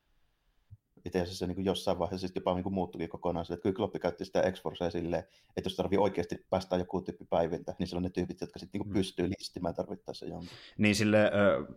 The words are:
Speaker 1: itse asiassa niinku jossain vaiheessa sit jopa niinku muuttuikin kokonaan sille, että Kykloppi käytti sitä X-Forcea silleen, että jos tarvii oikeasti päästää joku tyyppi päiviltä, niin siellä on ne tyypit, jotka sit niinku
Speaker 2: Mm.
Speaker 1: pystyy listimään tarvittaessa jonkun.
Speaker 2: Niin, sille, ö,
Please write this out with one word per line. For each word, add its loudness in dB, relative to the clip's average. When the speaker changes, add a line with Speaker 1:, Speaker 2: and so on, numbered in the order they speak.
Speaker 1:
itse 2
asiassa -2
niinku -2
jossain 2
vaiheessa -2
sit -6
jopa 0
niinku 0
muuttuikin -2
kokonaan -2
sille, -4
että -8
Kykloppi 0
käytti -2
sitä 0
X-Forcea -4
silleen, -2
että -4
jos -6
tarvii 2
oikeasti 0
päästää 2
joku -2
tyyppi -10
päiviltä, 0
niin 0
siellä -4
on 0
ne -2
tyypit, -4
jotka -8
sit -14
niinku -6
Speaker 2:
Mm. -8
Speaker 1:
pystyy 0
listimään -4
tarvittaessa -6
jonkun. -10
Speaker 2:
Niin, 6
sille, 6
ö, 4